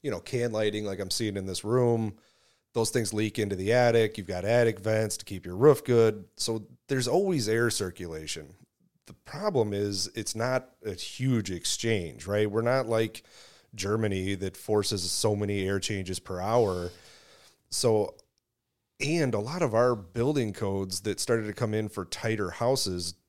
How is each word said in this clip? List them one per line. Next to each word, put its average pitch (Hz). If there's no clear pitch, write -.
you 147
know, 90
can 120
lighting 107
like 98
I'm 95
seeing 107
in 95
this 92
room, 113
those 113
things 107
leak 107
into 101
the 95
attic. 113
You've 92
got 90
attic 113
vents 110
to -
keep 95
your 90
roof 131
good. 113
So 113
there's 131
always 160
air 117
circulation. 80
The -
problem 143
is 101
it's 113
not 127
a 101
huge 113
exchange, 90
right? 104
We're 110
not 123
like 113
Germany 98
that 92
forces 101
so 110
many 101
air 98
changes 95
per 90
hour. 95
So, 107
and 147
a 104
lot 147
of 123
our 123
building 117
codes 98
that 107
started 113
to 107
come 110
in 107
for 101
tighter 104
houses 92